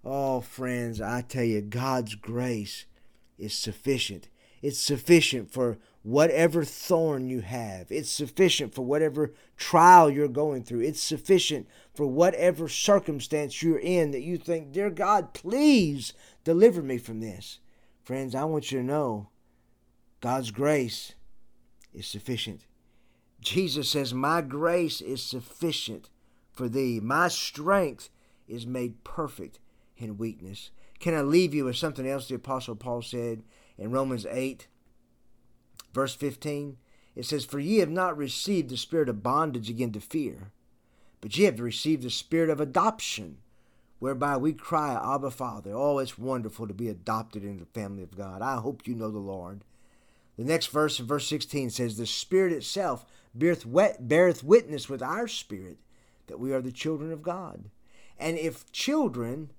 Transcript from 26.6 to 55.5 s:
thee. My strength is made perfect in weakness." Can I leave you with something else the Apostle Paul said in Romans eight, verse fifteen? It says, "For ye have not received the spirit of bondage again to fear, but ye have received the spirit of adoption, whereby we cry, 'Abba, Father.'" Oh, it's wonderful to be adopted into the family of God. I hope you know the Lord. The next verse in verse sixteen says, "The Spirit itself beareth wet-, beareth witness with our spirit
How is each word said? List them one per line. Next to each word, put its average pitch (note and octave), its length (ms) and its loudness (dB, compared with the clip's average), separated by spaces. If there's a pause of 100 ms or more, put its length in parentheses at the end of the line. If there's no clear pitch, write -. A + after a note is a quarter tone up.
thee. B2 320 0
My D3 280 0
strength E3 840 -2 (360)
is A#2 200 -12
made B2 380 -6
perfect - 540 -10 (380)
in G#2+ 220 -10
weakness." G2+ 520 -8 (280)
Can E3+ 160 -2
I D#3 60 0
leave D3+ 340 4
you C#3 120 0
with B2 100 -4
something C#3 300 -4
else C3+ 220 -4
the C3 80 -6
Apostle B2+ 400 -6
Paul A#2+ 260 -8
said A#2 400 -8 (340)
in G2+ 140 -8
Romans B2+ 360 -2
eight, C3 420 -6 (1200)
verse C3 220 -2
fifteen? C#3+ 640 -8 (360)
It B2 120 -10
says, C#3 180 -4
"For C#3+ 140 -8
ye F#3 200 2
have E3 120 4
not F3 260 -2
received D3 540 -2
the B2+ 60 -8
spirit D3+ 320 0
of G#2 140 -4
bondage B2 460 0
again A#2 240 -4
to G#2+ 80 -8
fear, G2+ 520 -6 (680)
but G#2 160 -8
ye G3 80 6
have B2 160 2
received B2 420 -2
the B2 80 -6
spirit E3 380 0
of D3 120 0
adoption, C#3+ 800 -2 (600)
whereby C3+ 380 -2
we C#3+ 180 0
cry, D3+ 400 -2
'Abba, C3+ 360 -2
Father.'" G#2+ 440 -8
Oh, C#3+ 240 2
it's C3 200 -6
wonderful A#2 480 -6
to G2+ 80 -10
be A2+ 140 -6
adopted G#2+ 560 -6
into F#2+ 200 -12
the - 60 -20
family G2 320 -10
of F2+ 140 -18
God. F#2+ 240 -12
I C3 160 -4
hope A#2+ 320 -8
you B2 60 -6
know A2+ 160 -6
the G#2+ 80 -8
Lord. G2 460 -12 (720)
The A2+ 80 -8
next E3 240 -2
verse D3+ 300 0
in A#2+ 80 -8
verse C#3+ 220 -2
sixteen C#3 420 -4
says, A#2 260 -4
"The A2+ 100 -6
Spirit F#3 460 0
itself D#3 520 -4 (300)
beareth D#3+ 320 0
wet-, C3 420 2
beareth E3+ 340 6
witness D3+ 460 4
with C3+ 140 -6
our G3 260 -4
spirit F#2 500 -12 (480)